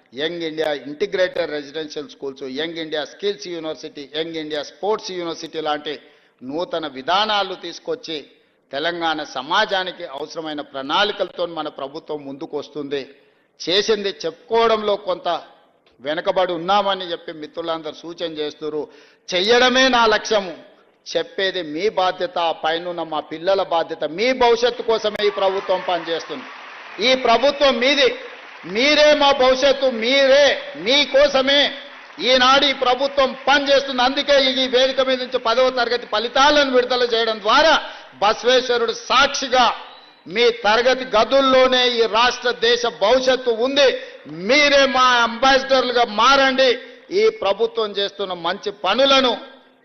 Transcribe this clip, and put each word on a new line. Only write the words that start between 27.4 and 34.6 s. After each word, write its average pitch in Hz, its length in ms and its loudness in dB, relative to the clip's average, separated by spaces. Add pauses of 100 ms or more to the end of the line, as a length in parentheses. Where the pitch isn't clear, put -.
మీది, 262 400 2 (460)
మీరే 294 500 4
మా 285 180 4
భవిష్యత్తు, 262 540 2
మీరే, 262 880 2
మీకోసమే 269 960 2 (460)
ఈనాడు 262 440 4
ఈ 277 80 2
ప్రభుత్వం 262 640 0 (120)
పనిచేస్తుంది. 269 540 2
అందుకే 269 500 2
ఈ 254 160 0